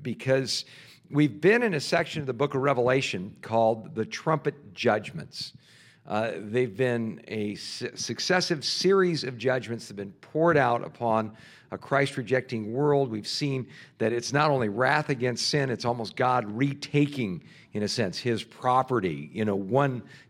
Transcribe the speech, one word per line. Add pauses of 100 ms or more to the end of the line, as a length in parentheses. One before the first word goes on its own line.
because (460)
we've
been
in
a
section
of
the
book
of
Revelation
called
the
Trumpet
Judgments. (540)
Uh,
they've
been
a
su-,
successive
series
of
judgments
that
have
been
poured
out
upon (380)
a
Christ-rejecting
world.
We've
seen (320)
that
it's
not
only
wrath
against
sin,
it's
almost
God
retaking, (300)
in
a
sense,
his
property,
you
know,
one (280)